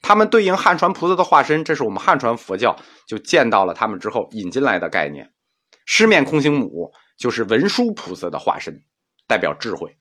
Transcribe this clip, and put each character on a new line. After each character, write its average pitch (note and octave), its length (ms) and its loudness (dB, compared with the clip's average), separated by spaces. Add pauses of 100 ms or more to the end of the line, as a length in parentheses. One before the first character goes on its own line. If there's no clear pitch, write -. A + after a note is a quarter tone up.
它 G#3 120 4
们 G#3+ 140 4
对 A3 160 4
应 F#3+ 120 2
汉 F3+ 200 2
传 F3+ 160 0
菩 F3 160 -4
萨 F#3 80 2
的 F3+ 80 2
化 D3+ 180 4
身， D3+ 220 -2
这 D#3 100 -2
是 C#3+ 80 -4
我 A2 80 -2
们 A2 80 -8
汉 E3+ 200 2
传 A#2+ 180 -2
佛 G2 200 -8
教 G#2+ 200 0 (320)
就 A2 100 -8
见 C3+ 300 2
到 G2+ 160 4
了 F2 100 -4
它 A2 140 -2
们 G2 100 -8
之 G#2 100 -8
后 G#2+ 240 -4
引 G2+ 180 -8
进 B2+ 120 -2
来 A2 160 0
的 E2+ 100 -4
概 D#2 200 -2
念。 C#2+ 240 -16 (520)
狮 - 220 4
面 F3 180 6
空 D3 160 0
行 D3 120 2
母 A#2+ 400 -6 (240)
就 - 120 -4
是 A#2 160 -4
文 A#2 240 2
殊 A#3+ 260 0
菩 F2+ 200 -12
萨 F2+ 160 -8
的 D#2 80 -8
化 - 180 -2
身， - 280 -14 (420)
代 A2+ 100 0
表 D#2+ 180 -2
智 G#2+ 200 -8
慧 E2 140 -10 (120)